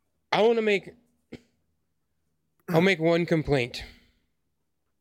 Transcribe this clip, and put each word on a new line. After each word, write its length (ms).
I 120
wanna 200
make, 300
I'll 140
make 180
one 240
complaint. 580